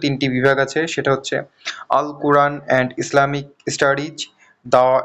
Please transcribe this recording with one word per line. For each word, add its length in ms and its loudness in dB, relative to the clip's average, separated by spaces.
তিনটি 260 -2
বিভাগ 300 2
আছে, 300 -2
সেটা 240 -2
হচ্ছে 240 -4
আল 180 2
কোরআন 320 4
and 120 2
ইসলামিক 480 0
স্টাডিজ, 420 -2
দাওয়া 380 4